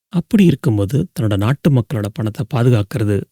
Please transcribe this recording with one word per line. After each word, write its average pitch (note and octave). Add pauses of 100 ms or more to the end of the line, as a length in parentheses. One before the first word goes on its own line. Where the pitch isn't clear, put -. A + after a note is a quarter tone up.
அப்படி G3
இருக்கும்போது C3 (120)
தன்னோட G#2
நாட்டு A2+
மக்களோட A#2+
பணத்தை G#2+
பாதுகாக்கிறது G#2+